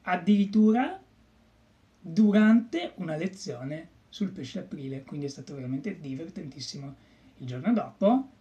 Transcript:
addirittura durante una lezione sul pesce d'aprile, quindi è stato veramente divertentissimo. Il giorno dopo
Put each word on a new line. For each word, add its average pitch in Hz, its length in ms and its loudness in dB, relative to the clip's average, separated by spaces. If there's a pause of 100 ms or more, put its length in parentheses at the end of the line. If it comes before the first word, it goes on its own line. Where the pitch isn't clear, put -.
addirittura 214 1000 4 (960)
durante 214 960 4
una 160 200 -6
lezione 165 760 -8 (200)
sul 196 220 -6
pesce 147 300 -10
d'aprile, 135 420 -10
quindi 147 220 -10
è 139 40 -6
stato 143 260 -14
veramente 135 440 -8
divertentissimo. 139 960 -12 (420)
Il 131 100 -12
giorno 131 260 -2
dopo 226 560 2 (120)